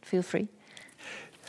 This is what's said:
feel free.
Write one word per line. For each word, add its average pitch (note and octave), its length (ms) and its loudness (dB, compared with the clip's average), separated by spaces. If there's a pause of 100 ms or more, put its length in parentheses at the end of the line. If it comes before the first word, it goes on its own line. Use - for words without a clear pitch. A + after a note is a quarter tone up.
feel F3+ 200 4
free. F3+ 260 2 (1000)